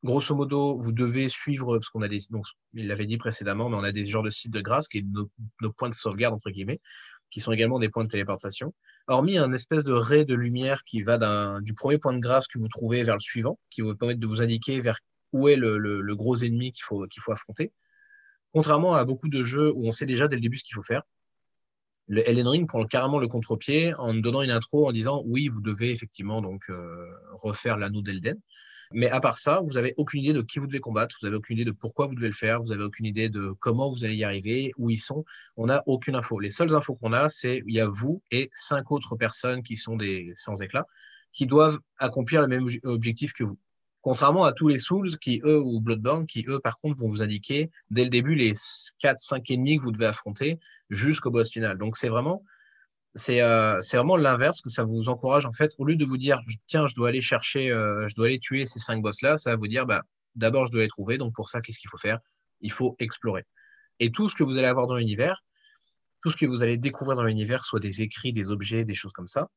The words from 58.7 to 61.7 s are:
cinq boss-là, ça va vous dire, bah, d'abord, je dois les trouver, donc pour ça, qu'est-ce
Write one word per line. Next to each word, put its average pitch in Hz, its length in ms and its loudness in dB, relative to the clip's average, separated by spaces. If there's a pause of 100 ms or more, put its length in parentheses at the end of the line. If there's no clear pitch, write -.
cinq 113 240 -4
boss-là, 131 360 2
ça 135 120 -2
va 117 60 2
vous 110 120 -4
dire, 123 200 -2
bah, 104 160 0 (320)
d'abord, 120 320 4
je 117 40 -4
dois 113 120 2
les 107 40 2
trouver, 110 300 -2
donc 120 160 -4
pour 123 160 -8
ça, 120 100 -4
qu'est-ce 113 200 -10